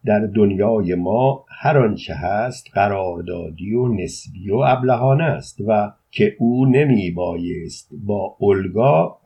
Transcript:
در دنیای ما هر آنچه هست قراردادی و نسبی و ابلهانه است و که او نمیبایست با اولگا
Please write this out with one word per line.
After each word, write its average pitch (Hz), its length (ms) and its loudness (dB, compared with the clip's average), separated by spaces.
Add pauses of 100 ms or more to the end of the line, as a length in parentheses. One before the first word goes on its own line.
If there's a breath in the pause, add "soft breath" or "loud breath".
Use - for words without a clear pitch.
در 104 140 2
دنیای 101 760 2
ما 113 540 0
هر 147 280 0
آنچه 107 360 0
هست 104 600 -4
قراردادی 90 1000 -4
و 123 140 2
نسبی 92 640 -6
و 98 60 0
ابلهانه 127 680 2
است - 440 -4
و 104 240 2 (200)
که - 280 2
او 123 260 2
نمیبایست 90 1300 0
با 101 480 -6
اولگا 101 880 2